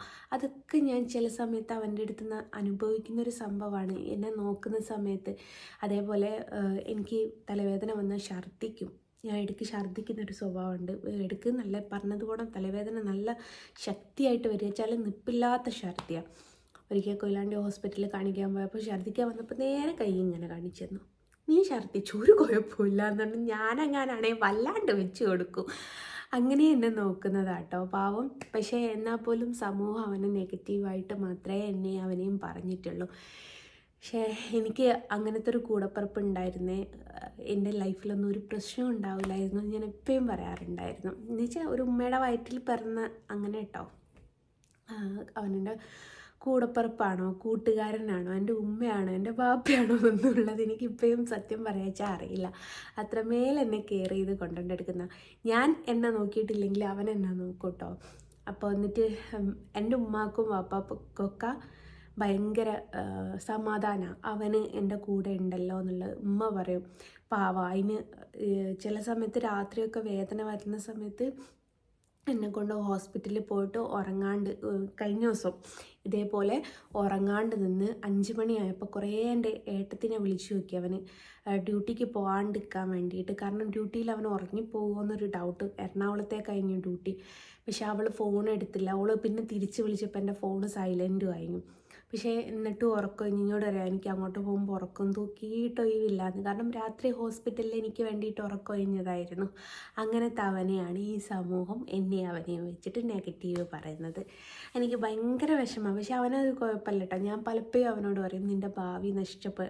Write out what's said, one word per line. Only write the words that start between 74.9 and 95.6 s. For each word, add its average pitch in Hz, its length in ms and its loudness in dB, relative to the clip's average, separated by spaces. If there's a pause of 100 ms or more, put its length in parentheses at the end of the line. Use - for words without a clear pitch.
കഴിഞ്ഞ 208 300 0
ദിവസം 214 280 2 (520)
ഇതേപോലെ 202 500 2 (400)
ഉറങ്ങാണ്ട് 202 600 2
നിന്ന് 190 320 2 (160)
അഞ്ച് 202 300 2
മണിയായപ്പോൾ 214 560 0
കുറേ 202 200 -2 (140)
എൻ്റെ 233 280 2 (160)
ഏട്ടത്തിനെ 202 500 -2
വിളിച്ചു 190 340 0
നോക്കി 185 240 -2
അവന്, 180 240 -2 (440)
ആ, 196 140 0
ഡ്യൂട്ടിക്ക് 208 520 -2
പോകാണ്ടിരിക്കാൻ 202 800 0
വേണ്ടിയിട്ട്. 185 440 -2
കാരണം 208 380 -4
ഡ്യൂട്ടിയിൽ 220 400 -2
അവൻ 214 160 -2
ഉറങ്ങിപ്പോകുമെന്നൊരു 208 1000 -2
ഡൗട്ട്. 175 380 -2 (120)
എറണാകുളത്തേക്കായിരുന്നു 202 1000 -2
ഡ്യൂട്ടി. 185 360 -4 (440)
പക്ഷെ 214 260 -4
അവൾ 208 240 0
ഫോൺ 208 400 2
എടുത്തില്ല. 190 420 0
അവൾ 196 240 2
പിന്നെ 220 280 2
തിരിച്ച് 208 380 -2
വിളിച്ചപ്പോൾ 208 380 0
എൻ്റെ 196 160 0
ഫോൺ 196 320 0
സൈലൻറ്റും 185 680 0
ആയിരുന്നു. 170 280 -4 (420)
പക്ഷേ 226 280 -2 (100)
എന്നിട്ടും 220 500 0
ഉറക്കം, 202 360 0
ഇനിയോട് 202 380 2
പറയാം, 190 220 0
എനിക്ക് 190 220 -2
അങ്ങോട്ട് 190 300 -2
പോകുമ്പോൾ 202 360 0
ഉറക്കം 185 380 -2
തൂക്കിയിട്ട് 220 640 -2